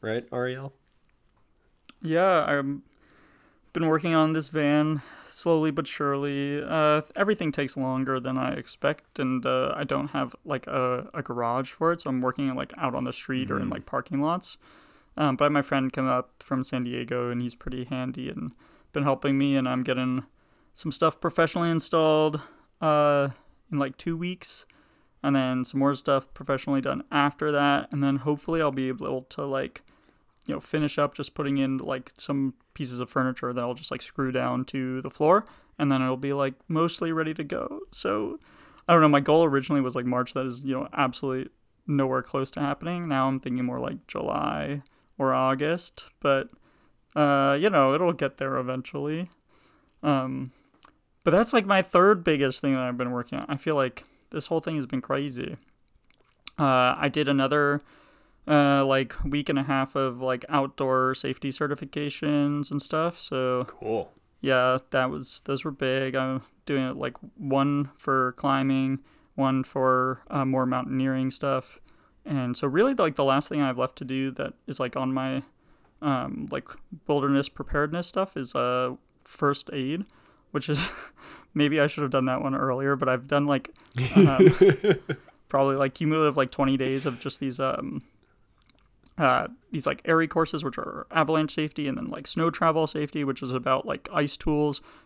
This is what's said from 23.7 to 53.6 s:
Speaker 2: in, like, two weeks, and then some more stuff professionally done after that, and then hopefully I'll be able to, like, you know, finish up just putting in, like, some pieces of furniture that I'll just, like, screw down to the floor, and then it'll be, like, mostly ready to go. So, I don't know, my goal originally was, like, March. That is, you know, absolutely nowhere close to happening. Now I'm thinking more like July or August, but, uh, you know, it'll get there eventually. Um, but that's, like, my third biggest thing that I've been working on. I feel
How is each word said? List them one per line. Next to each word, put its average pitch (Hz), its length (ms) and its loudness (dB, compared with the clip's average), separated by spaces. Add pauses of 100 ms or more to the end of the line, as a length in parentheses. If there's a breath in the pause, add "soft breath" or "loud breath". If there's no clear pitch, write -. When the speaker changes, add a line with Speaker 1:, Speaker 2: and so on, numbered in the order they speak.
Speaker 2:
in, 147 80 -2
like, 135 180 -2
two 165 200 -4
weeks, 180 500 -8 (560 soft breath)
and 139 140 2
then 127 280 0
some 139 140 -6
more 139 160 2
stuff 135 400 -2
professionally 135 460 -2
done 135 320 -4
after 147 400 0
that, 143 400 2
and 139 100 -2
then 139 140 2
hopefully 151 440 -2
I'll 147 120 2
be 131 160 -2
able 131 340 -4
to, - 220 -10
like, 135 380 -6 (640 soft breath)
you 147 80 -4
know, 143 60 -6
finish 151 380 -2
up 143 160 0
just - 200 -8
putting 139 240 0
in, 135 180 0
like, 131 400 -6
some 139 380 -2 (200)
pieces 123 240 -8
of 123 100 -6
furniture 127 440 -2
that 120 100 -4
I'll 123 120 -2
just, - 180 -10
like, 127 100 -8
screw 131 300 -4
down 123 340 0
to 131 360 -4
the - 80 -8
floor, 175 340 4 (340 loud breath)
and 143 140 4
then 131 100 2
it'll 131 140 0
be, 139 160 -2
like, 139 220 -2 (120)
mostly 165 460 0
ready 160 220 -2
to 156 100 -8
go. - 360 -6 (120)
So, - 480 -4 (480 loud breath)
I 175 40 6
don't 165 100 8
know, 151 60 8
my 143 120 6
goal 151 240 6
originally 139 380 2
was, 123 120 -2
like, 123 120 -4
March. 123 280 0
That 131 120 -2
is, 127 180 -8
you 135 100 -2
know, 135 180 -6
absolutely 131 600 -2 (340)
nowhere 135 360 0
close 135 300 -4
to - 80 -6
happening. 165 460 -4
Now 135 220 2
I'm 135 100 0
thinking 127 280 -4
more 123 120 -4
like 131 300 -6
July 147 760 -4 (360 soft breath)
or 135 140 0
August, 135 840 -2
but, 135 300 2 (640 soft breath)
uh, 139 460 4
you 208 100 2
know, 139 240 4
it'll 170 200 2
get 139 240 -4
there 135 180 -2
eventually. 143 720 -4 (760 soft breath)
Um, 131 480 0 (720 soft breath)
but 160 100 2
that's, 214 200 4
like, 220 140 4
my 196 160 4
third 180 420 6
biggest 139 380 2
thing 139 100 2
that 131 100 0
I've 123 140 -4
been 123 140 -4
working 123 280 -6
on. - 100 -6
I 143 100 -4
feel 156 160 -2